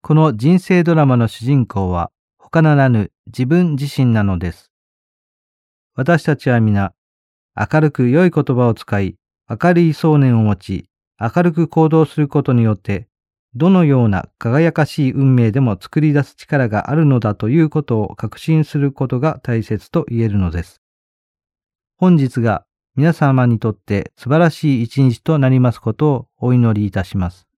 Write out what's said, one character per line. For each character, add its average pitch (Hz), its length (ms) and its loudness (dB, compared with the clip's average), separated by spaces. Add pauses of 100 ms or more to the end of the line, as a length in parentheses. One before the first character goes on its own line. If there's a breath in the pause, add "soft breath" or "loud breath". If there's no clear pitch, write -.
こ - 140 -2
の 156 220 2
人 160 240 2
生 180 240 0
ド 170 100 0
ラ 151 120 4
マ 127 100 2
の 117 100 2
主 - 180 -8
人 131 220 2
公 95 240 -4
は 87 220 -4 (260)
他 - 240 -2
な 151 140 4
ら 135 120 2
ぬ 107 220 0 (160)
自 123 200 -6
分 170 260 0
自 143 140 -6
身 131 260 0
な 110 100 2
の 95 160 -2
で 87 140 -6
す。 - 180 -20 (1300)
私 156 260 0
た 151 140 -2
ち - 140 -4
は 120 100 2
皆、 101 340 0 (640)
明 151 240 -2
る 151 100 2
く 127 180 -2
良 156 160 2
い 180 60 4
言 156 140 -2
葉 123 240 0
を 110 60 0
使 - 260 -6
い、 92 160 -6 (340)
明 170 240 0
る 170 60 2
い 165 120 2
想 151 260 2
念 127 200 2
を 110 60 2
持 104 100 0
ち、 - 340 -10 (320)
明 117 220 -2
る 175 100 2
く 160 140 -2
行 160 220 0
動 160 160 2
す - 160 -6
る 143 80 0
こ 143 160 -2
と 135 80 -2
に 120 100 2
よ 110 120 2
っ 95 40 -10
て、 - 300 -8 (460)
ど 156 160 2
の 180 160 4
よ 131 180 2
う 113 60 2
な 95 180 -4 (100)
輝 151 340 0
か 156 120 0
し 143 240 -4
い 127 40 -4
運 135 220 2
命 113 180 2
で 120 60 -2
も 120 220 0
作 - 220 -4
り 151 100 2
出 143 100 0
す - 140 -10
力 135 320 -4
が 101 220 -4
あ 139 40 -2
る 160 120 2
の 131 120 2
だ 104 160 -2
と 107 140 -6
い 143 140 0
う 151 80 0
こ 151 120 -4
と 110 200 -2
を - 120 -8
確 - 240 -12
信 156 240 0
す 147 160 -6
る 139 140 -2
こ 135 160 -6
と 127 120 -4
が 151 220 -4
大 117 220 -4
切 - 260 -8
と 165 180 -2
言 117 120 -4
え 113 80 0
る 101 100 -2
の 90 120 0
で 85 120 -6
す。 - 200 -18 (1120)
本 180 200 4
日 131 260 0
が 113 240 -2 (280)
皆 156 200 0
様 131 320 2
に 117 120 0
と 110 140 -2
っ - 20 -6
て - 420 -6
素 - 120 -12
晴 147 100 2
ら 170 120 2
し 139 300 -2
い - 20 -2
一 131 200 -2
日 123 180 2
と 160 180 -2
な 131 100 2
り 131 120 4
ま 123 120 2
す - 80 -10
こ 110 140 -4
と 151 180 0
を 120 240 -6
お 123 160 -2
祈 117 300 2
り 104 40 -2
い 98 40 -4
た 92 140 -6
し - 120 -10
ま 90 140 -2
す。 - 280 -20